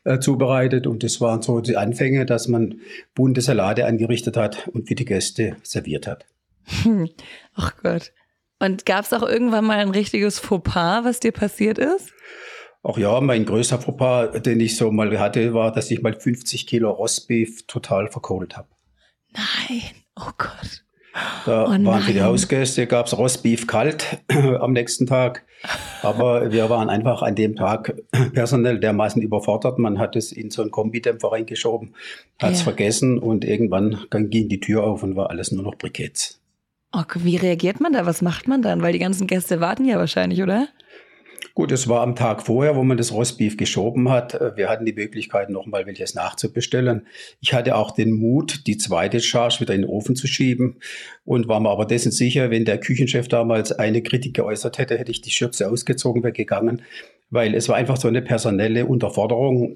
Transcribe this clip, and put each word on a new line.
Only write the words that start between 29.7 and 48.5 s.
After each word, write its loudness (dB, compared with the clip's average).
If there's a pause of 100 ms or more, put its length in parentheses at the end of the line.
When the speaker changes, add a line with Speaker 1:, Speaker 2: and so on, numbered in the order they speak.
Speaker 1:
Man 0
hat -2
es -4
in -10
so -8
einen -4
Kombidämpfer -2
reingeschoben, -4 (480)
hat's 2
Speaker 2:
Ja. -2
Speaker 1:
vergessen, 2
und 0
irgendwann 0
ging 0
die -2
Tür 0
auf 0
und -2
war -2
alles -6
nur -4
noch -8
Briketts. -8 (520)
Speaker 2:
Oh, 0 (120)
wie 2
reagiert 2
man 2
da? 2
Was 0
macht 0
man 2
dann? 0
Weil 2
die 0
ganzen -2
Gäste 0
warten 0
ja 2
wahrscheinlich, 0
oder? 0 (840)
Speaker 1:
Gut, 0
es 0
war 4
am 0
Tag 0
vorher, 2
wo 2
man 4
das -2
Rostbeef 0
geschoben 0
hat. 0
Äh, -2
wir 0
hatten 0
die 0
Möglichkeit, -4
noch -6
mal -6
welches -10
nachzubestellen. -2 (340)
Ich -2
hatte 2
auch 0
den 2
Mut, 0